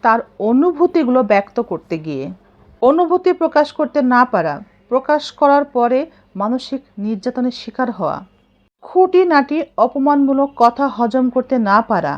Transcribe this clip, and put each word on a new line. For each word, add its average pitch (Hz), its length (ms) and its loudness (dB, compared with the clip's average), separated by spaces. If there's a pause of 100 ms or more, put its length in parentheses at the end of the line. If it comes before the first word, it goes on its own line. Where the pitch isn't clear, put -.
তার 233 160 2 (200)
অনুভূতিগুলো 285 800 2
ব্যক্ত 202 400 0
করতে - 360 -8
গিয়ে 147 260 -8 (580)
অনুভূতি 339 500 2
প্রকাশ 320 400 0
করতে 294 320 -4
না 247 200 2
পারা, 170 300 -2 (340)
প্রকাশ 277 340 -2 (100)
করার 285 320 2
পরে 247 340 0 (380)
মানসিক 247 440 -6 (180)
নির্যাতনের 240 640 -6
শিকার 254 300 -4
হওয়া, 180 280 -4 (680)
খুঁটিনাটি 359 760 2 (180)
অপমানমূলক 277 800 0
কথা 240 320 2
হজম 240 420 -2
করতে 254 280 -2
না 208 240 2
পারা 160 360 -2